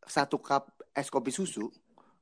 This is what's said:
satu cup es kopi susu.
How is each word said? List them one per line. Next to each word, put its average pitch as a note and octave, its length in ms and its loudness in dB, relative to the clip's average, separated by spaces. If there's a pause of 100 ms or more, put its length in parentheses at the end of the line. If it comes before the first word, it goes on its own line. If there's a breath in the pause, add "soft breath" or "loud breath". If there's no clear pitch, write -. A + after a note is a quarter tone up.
satu C#3+ 340 2
cup - 340 0 (200)
es C#3 160 -2
kopi C3 220 0
susu. B2+ 380 -4 (540)